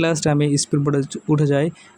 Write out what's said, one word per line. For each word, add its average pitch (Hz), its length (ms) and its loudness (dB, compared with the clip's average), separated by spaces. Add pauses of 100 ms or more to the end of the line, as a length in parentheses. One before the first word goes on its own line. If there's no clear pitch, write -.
last 160 260 0
আমি 147 280 2
স্পিড 147 220 -2
বোটে 143 220 0 (260)
উঠে 151 200 2
যাই। 143 220 2 (280)